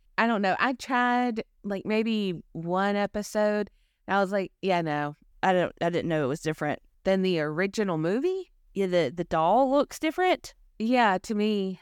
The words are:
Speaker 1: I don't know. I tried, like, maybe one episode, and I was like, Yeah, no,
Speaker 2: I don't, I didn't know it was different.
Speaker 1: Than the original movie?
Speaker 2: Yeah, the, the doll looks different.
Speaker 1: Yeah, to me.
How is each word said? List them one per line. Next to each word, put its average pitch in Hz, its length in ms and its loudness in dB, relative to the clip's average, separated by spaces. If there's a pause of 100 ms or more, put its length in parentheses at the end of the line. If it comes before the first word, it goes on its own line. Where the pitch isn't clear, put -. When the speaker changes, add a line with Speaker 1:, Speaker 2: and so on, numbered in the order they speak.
(180)
Speaker 1:
I 226 100 2
don't 226 140 0
know. 190 180 2
I 262 140 2
tried, 247 680 0 (200)
like, 196 220 -6
maybe 214 560 -2 (100)
one 185 440 0
episode, 208 720 -2 (380)
and 185 100 -2
I 202 40 4
was 190 100 0
like, 196 200 -4 (100)
Yeah, 180 200 2
no, 147 340 -2 (280)
Speaker 2:
I 190 100 4
don't, 175 280 2
I 170 80 0
didn't 170 200 -2
know 156 160 2
it - 20 0
was 143 140 -4
different. 156 380 -4 (240)
Speaker 1:
Than 190 180 2
the 185 180 2
original 180 580 -2
movie? 277 540 -2 (220)
Speaker 2:
Yeah, 196 140 -2
the, 175 280 2
the 175 80 -4
doll 190 480 2
looks - 280 0
different. 349 540 -2 (240)
Speaker 1:
Yeah, 226 460 2
to 220 120 -6
me. 202 460 -2